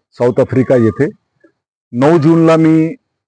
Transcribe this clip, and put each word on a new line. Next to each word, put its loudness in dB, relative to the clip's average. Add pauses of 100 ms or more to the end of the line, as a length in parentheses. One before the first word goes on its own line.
(120)
साऊथ -2
आफ्रिका -2
येथे, -2 (840)
नऊ 0
जूनला 2
मी 0 (340)